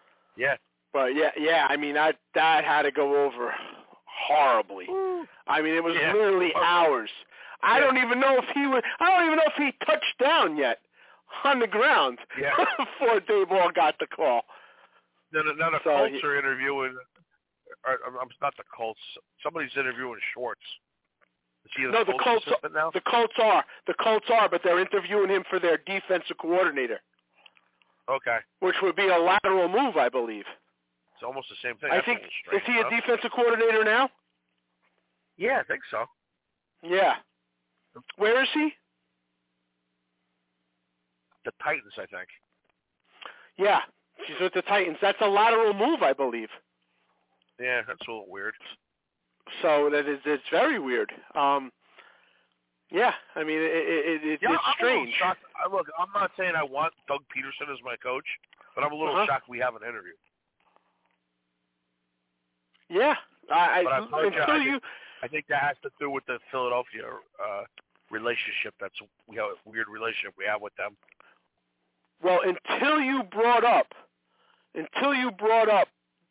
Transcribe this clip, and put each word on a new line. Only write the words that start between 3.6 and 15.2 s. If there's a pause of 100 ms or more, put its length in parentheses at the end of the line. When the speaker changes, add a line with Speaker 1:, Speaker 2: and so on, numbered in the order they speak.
Speaker 2:
horribly.
Speaker 1:
Ooh. (200)
Speaker 2:
I
mean,
it
was
Speaker 1:
Yeah.
Speaker 2:
literally
Speaker 1:
Horrible.
Speaker 2:
hours. (520)
I
Speaker 1:
Yeah.
Speaker 2:
don't
even
know
if (100)
he
was, (180)
I
don't
even
know
if
he (140)
touched
down
yet (640)
on
the
ground (220)
Speaker 1:
Yeah.
Speaker 2:
<laughs>
before
Daboll
got
the
call. (880)